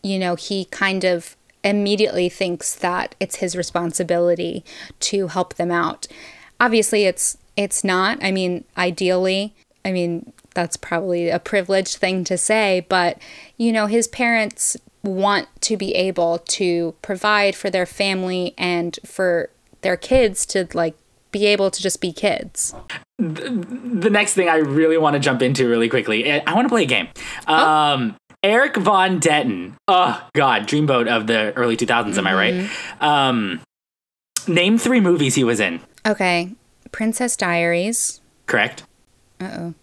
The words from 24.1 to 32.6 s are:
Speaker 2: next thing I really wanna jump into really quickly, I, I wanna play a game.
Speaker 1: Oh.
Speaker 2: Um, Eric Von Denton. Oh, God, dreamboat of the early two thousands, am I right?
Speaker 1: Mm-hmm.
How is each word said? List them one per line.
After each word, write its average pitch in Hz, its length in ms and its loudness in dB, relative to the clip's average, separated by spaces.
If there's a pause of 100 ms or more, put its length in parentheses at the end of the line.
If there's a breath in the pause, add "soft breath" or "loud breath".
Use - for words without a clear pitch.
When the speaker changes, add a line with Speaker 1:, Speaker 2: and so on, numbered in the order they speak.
Speaker 2:
next 208 240 0
thing 180 140 2
I 160 80 4
really 160 420 4
wanna 147 200 4
jump 131 220 2
into 127 280 2
really 117 200 2
quickly, 117 420 0
I, 147 160 0
I 160 80 -2
wanna 247 140 4
play 226 140 2
a 151 40 2
game. 104 220 0 (400 loud breath)
Speaker 1:
Oh. 156 60 4
Speaker 2:
Um, 151 600 2 (260)
Eric 240 340 4
Von 190 420 4
Denton. 123 560 0 (140)
Oh, 180 340 2 (120)
God, 123 340 2
dreamboat 139 400 2
of 117 180 0
the 110 280 0
early 117 220 0
two 117 100 -2
thousands, 107 320 0
am 98 80 0
I 95 80 2
right? 101 200 2
Speaker 1:
Mm-hmm. - 500 -6